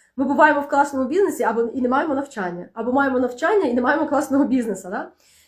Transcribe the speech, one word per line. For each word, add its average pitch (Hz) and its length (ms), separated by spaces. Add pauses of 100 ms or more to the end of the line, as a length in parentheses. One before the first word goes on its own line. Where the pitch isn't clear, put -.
(200)
ми 269 60
буваємо 285 360
в 285 60
класному 277 380
бізнесі 320 380
або 220 180
і 240 200
не 247 80
маємо 285 260
навчання, 185 580
або 226 180
маємо 262 280
навчання 320 480
і 240 60
не 247 80
маємо 294 260
класного 277 380
бізнесу, 214 460
да? 285 160 (400)